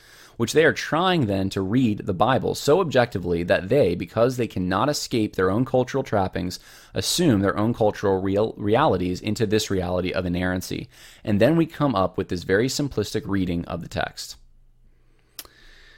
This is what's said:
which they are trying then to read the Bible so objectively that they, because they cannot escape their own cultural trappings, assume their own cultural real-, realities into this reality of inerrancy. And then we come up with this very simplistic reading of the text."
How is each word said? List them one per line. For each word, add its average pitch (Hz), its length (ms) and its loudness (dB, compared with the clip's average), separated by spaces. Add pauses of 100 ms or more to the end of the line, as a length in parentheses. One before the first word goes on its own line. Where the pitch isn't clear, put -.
(380)
which 117 160 -2
they 156 120 4
are 135 80 4
trying 170 540 0
then 95 240 -2
to 101 100 -4
read 104 460 0
the 101 60 -2
Bible 104 420 0
so 151 240 2
objectively 120 640 0
that 90 260 0
they, 117 240 4
because 110 440 0
they 117 100 -2
cannot 95 420 0
escape 117 460 -2
their 92 160 2
own 113 120 2
cultural 127 400 0
trappings, 92 560 -4 (360)
assume 135 460 2
their 95 160 0
own 107 140 0
cultural 101 480 2
real-, 98 380 0
realities 101 640 0
into 107 240 -2
this 104 240 0
reality 90 420 -2
of 90 140 -2
inerrancy. 90 640 -4 (340)
And 104 160 0
then 135 160 6
we 165 120 2
come 147 260 -2
up 95 240 0
with 92 120 -2
this 87 140 -4
very 107 240 2
simplistic 127 600 -4
reading 90 380 -2
of 85 160 -8
the - 80 -12
text." - 480 -8 (1600)